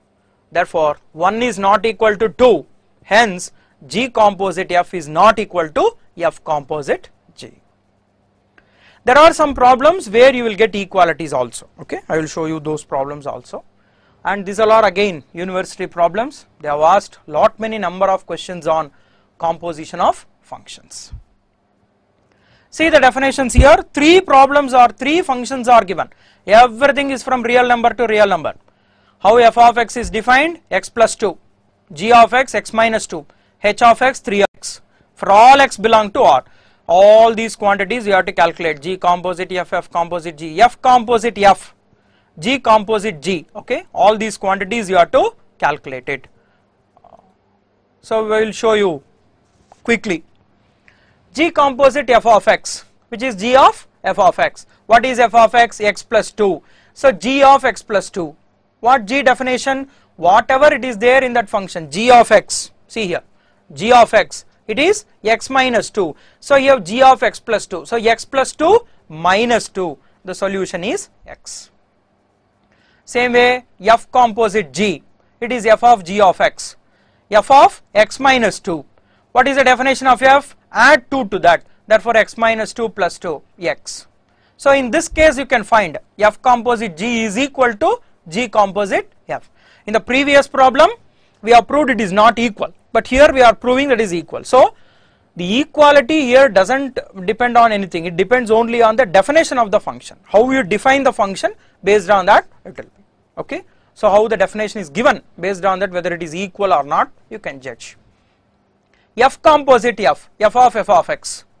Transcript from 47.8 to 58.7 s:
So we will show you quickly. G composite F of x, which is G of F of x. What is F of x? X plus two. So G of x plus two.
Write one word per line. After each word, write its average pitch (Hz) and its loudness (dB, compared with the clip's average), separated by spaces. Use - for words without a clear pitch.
So 220 -4
we 214 -4
will 220 -2
show 220 -2
you 185 -2
quickly. 208 -4
G 320 -2
composite 269 0
F 233 2
of 220 2
x, - -2
which 220 -12
is 254 -6
G 226 -2
of 330 4
F 190 -4
of 180 2
x. - -4
What 226 2
is 254 -4
F 226 2
of 226 4
x? 233 0
X 208 -4
plus 214 -4
two. 196 -4
So 269 2
G 262 -2
of 269 6
x 226 -4
plus 190 -4
two. 165 -10